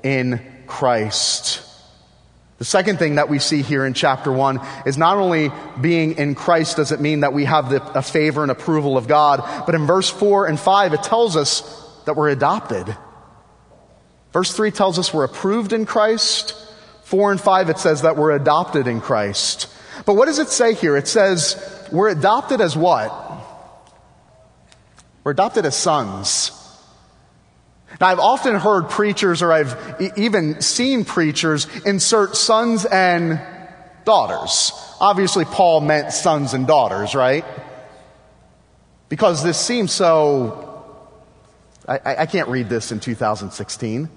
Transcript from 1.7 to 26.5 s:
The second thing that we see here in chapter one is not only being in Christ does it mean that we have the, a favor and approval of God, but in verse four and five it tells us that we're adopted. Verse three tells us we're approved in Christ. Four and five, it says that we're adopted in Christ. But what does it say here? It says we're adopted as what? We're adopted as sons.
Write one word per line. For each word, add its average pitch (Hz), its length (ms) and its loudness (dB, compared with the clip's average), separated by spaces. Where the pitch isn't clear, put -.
The 127 60 -8
second 190 320 0
thing 151 180 0
that 147 140 2
we 147 100 0
see 143 220 0
here 135 240 -2
in 131 80 -4
chapter 135 380 0
one 131 300 0
is 135 120 -2
not 165 200 4
only 165 340 0
being 160 360 2
in 143 180 0
Christ 160 420 0
does 151 140 0
it 151 100 -2
mean 147 200 0
that 143 120 2
we 143 120 0
have 139 240 0
the, 135 140 0
a 135 80 0
favor 151 400 0
and 143 100 0
approval 143 460 0
of 117 100 -2
God, 147 580 2
but 165 100 0
in 156 100 0
verse 185 240 2
four 202 380 2
and 156 100 -2
five 190 360 2
it 147 100 -2
tells 226 320 0
us 143 260 0
that 151 100 -2
we're 151 140 0
adopted. 127 680 -2
Verse 185 220 -2
three 214 180 0
tells 190 260 0
us 180 160 -4
we're 151 120 0
approved 202 480 -2
in 220 120 -2
Christ. 220 720 0
Four 202 280 2
and 196 80 0
five, 190 300 2
it 156 100 -2
says 151 240 2
that 160 120 4
we're 156 160 2
adopted 147 560 0
in 117 140 -2
Christ. - 680 -4
But 208 100 4
what 233 100 6
does 302 140 -2
it 311 80 -2
say 233 260 2
here? 156 220 0
It 139 120 -2
says - 840 0
we're 196 180 2
adopted 208 520 2
as 160 160 0
what? 151 360 2
We're 147 100 -2
adopted 190 320 0
as 139 100 0
sons. 104 760 -2